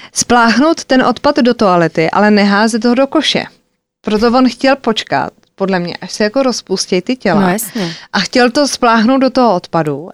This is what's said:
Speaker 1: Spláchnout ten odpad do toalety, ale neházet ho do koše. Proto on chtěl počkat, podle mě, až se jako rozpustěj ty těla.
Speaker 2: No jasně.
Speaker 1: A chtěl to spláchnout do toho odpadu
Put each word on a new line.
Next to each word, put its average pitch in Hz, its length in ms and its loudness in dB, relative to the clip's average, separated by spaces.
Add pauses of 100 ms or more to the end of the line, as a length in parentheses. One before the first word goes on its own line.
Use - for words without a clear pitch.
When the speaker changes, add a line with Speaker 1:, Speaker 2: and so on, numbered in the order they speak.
(120)
Speaker 1:
Spláchnout 240 720 0
ten 262 180 2
odpad 269 340 0
do 240 180 2
toalety, 175 560 0
ale 208 200 2
neházet 208 540 2
ho 240 100 2
do 262 120 2
koše. - 380 -2 (560)
Proto 214 280 -2
on 254 200 2
chtěl 262 280 0
počkat, 151 560 -4 (220)
podle 190 260 -2
mě, 175 160 -8
až - 160 -14
se - 120 -4
jako 214 180 -2
rozpustěj 190 600 -4
ty 262 140 -4
těla. 190 240 0
Speaker 2:
No 190 80 0
jasně. 180 460 -6 (180)
Speaker 1:
A 190 80 -2
chtěl 247 300 0
to 277 180 0
spláchnout 233 520 2
do 262 100 2
toho 247 240 2
odpadu 160 600 -4